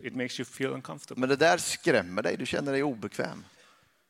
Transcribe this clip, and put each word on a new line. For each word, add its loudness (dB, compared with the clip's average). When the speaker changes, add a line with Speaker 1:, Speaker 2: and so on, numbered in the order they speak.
Speaker 1:
It -6
makes -4
you -4
feel -4
uncomfortable. -10
Speaker 2:
Men 4
det 4
där 6
skrämmer 2
dig. 0
Du -4
känner -2
dig 2
obekväm. -4